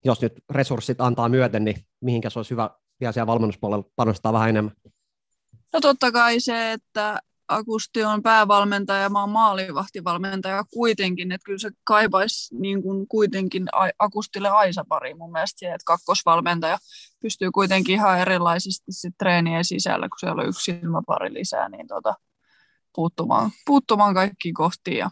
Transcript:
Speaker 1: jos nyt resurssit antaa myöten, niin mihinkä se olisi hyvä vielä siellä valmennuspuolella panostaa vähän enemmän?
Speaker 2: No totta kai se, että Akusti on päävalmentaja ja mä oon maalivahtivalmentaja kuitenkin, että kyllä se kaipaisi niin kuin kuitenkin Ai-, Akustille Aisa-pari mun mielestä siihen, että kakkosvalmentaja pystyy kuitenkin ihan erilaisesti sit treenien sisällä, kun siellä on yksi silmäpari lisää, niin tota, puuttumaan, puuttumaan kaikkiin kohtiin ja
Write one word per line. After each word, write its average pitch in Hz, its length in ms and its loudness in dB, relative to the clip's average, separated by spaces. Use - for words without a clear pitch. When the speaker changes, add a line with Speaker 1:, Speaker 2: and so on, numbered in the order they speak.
Speaker 1:
jos 123 160 2
nyt 113 120 -2
resurssit 131 520 -2
antaa 120 280 2
myöten, 113 360 2
niin 104 100 0
mihinkä 120 280 -2
se 120 100 -10
olisi 110 120 -10
hyvä 113 180 -4
vielä 120 120 -4
siellä 113 160 -2
valmennuspuolella 107 680 -2
panostaa 113 380 0
vähän 110 160 4
enemmän? 107 240 0
Speaker 2:
No 320 80 2
totta 269 300 4
kai 233 280 4
se, 226 320 -2
että 214 480 -6
Akusti 220 560 -2
on 214 200 0
päävalmentaja 202 760 4
ja 196 80 0
mä 202 100 0
oon 202 100 -4
maalivahtivalmentaja 190 1300 -2
kuitenkin, 190 580 0
että 185 140 -8
kyllä 196 140 -8
se 214 100 -8
kaipaisi 185 720 2
niin 196 280 -4
kuin 196 240 -4
kuitenkin 190 640 0
Ai-, 185 280 0
Akustille 202 500 -2
Aisa-pari 170 640 0
mun 165 180 -18
mielestä 165 280 -6
siihen, 175 160 -6
että - 100 -12
kakkosvalmentaja 170 920 0
pystyy 196 300 -4
kuitenkin 190 440 2
ihan 196 240 4
erilaisesti 180 720 0
sit 180 260 -10
treenien 170 480 2
sisällä, - 440 -2
kun - 100 -14
siellä 165 220 -4
on - 80 -2
yksi 185 140 -6
silmäpari 170 680 -4
lisää, - 360 -6
niin - 180 -18
tota, - 260 -4
puuttumaan, 175 560 0
puuttumaan 214 480 4
kaikkiin 185 400 0
kohtiin 165 440 -2
ja 104 140 -2